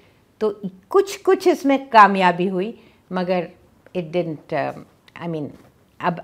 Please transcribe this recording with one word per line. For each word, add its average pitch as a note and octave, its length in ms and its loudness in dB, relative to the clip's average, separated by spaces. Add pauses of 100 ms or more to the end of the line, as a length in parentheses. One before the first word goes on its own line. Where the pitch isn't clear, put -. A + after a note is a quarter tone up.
(400)
तो G#3+ 220 -4 (280)
कुछ, - 280 0
कुछ F#4 300 2
इसमें C#4 420 0
कामयाबी F#3+ 580 6
हुई, F#3+ 320 -4 (320)
मगर F3+ 360 -4 (500)
it E3+ 80 -6 (100)
didn't, E3 380 -6
um, - 720 -8
I E3+ 60 -6
mean, D3+ 120 -8 (540)
अब E3+ 240 -4